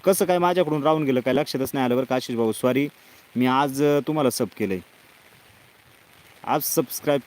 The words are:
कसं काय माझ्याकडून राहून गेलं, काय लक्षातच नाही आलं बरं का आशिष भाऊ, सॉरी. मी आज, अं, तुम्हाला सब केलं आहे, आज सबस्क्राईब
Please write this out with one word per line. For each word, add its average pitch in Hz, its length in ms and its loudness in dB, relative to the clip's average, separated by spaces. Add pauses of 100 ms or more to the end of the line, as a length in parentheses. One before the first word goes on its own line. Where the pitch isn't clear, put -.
कसं 190 200 2
काय 180 140 2
माझ्याकडून 175 440 2
राहून 156 220 2
गेलं, 131 160 2
काय 127 140 0
लक्षातच 135 400 -2
नाही 135 100 0
आलं 123 120 2
बरं 131 80 0
का 127 100 -2
आशिष 127 220 -4
भाऊ, 113 160 0
सॉरी. 127 360 0 (480)
मी 123 100 2
आज, 135 360 0
अं, 147 240 4
तुम्हाला 151 240 0
सब 117 160 -4 (120)
केलं 95 160 -2
आहे, 90 80 -6 (1600)
आज 143 180 -2
सबस्क्राईब 143 640 -2